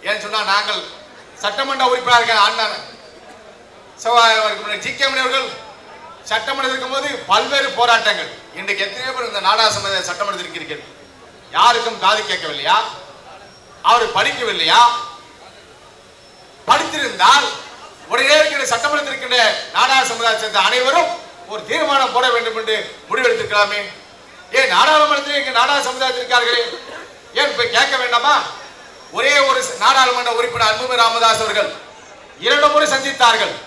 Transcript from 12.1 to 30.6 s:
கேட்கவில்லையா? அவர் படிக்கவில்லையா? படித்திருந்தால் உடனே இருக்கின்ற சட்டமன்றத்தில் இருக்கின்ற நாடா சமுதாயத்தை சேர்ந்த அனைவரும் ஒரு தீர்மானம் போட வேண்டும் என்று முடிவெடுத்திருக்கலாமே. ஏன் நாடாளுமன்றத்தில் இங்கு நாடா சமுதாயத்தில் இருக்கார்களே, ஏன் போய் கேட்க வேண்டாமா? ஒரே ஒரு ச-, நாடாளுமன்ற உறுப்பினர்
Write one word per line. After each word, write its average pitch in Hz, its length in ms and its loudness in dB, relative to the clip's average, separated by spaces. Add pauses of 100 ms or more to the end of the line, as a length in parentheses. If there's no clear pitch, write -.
கேட்கவில்லையா? 160 460 -2 (1120)
அவர் 233 280 2
படிக்கவில்லையா? 196 640 2 (1900)
படித்திருந்தால் 269 800 2 (640)
உடனே 262 260 4
இருக்கின்ற 294 380 2
சட்டமன்றத்தில் 294 400 -2
இருக்கின்ற 247 260 -2 (380)
நாடா 262 180 4 (140)
சமுதாயத்தை 226 340 -2
சேர்ந்த 202 240 0
அனைவரும் 262 420 2 (420)
ஒரு 214 180 -10
தீர்மானம் 277 440 0
போட 254 200 2
வேண்டும் 220 260 -2
என்று 214 160 -2 (320)
முடிவெடுத்திருக்கலாமே. 208 720 0 (800)
ஏன் 262 160 2
நாடாளுமன்றத்தில் 294 680 2
இங்கு 262 180 -2
நாடா 262 160 2 (120)
சமுதாயத்தில் 254 360 -4
இருக்கார்களே, 240 400 0 (800)
ஏன் 285 160 0
போய் 233 180 -2
கேட்க 277 280 2
வேண்டாமா? 247 320 2 (840)
ஒரே 269 140 0 (160)
ஒரு 254 180 2
ச-, - 160 -10
நாடாளுமன்ற 247 560 2
உறுப்பினர் 233 320 0